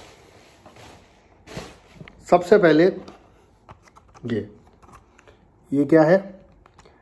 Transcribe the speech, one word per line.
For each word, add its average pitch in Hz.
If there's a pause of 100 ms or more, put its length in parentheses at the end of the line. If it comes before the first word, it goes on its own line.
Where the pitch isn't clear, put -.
(2250)
सबसे 180
पहले 160
ये, - (1200)
ये 139
क्या 156
है? 170 (840)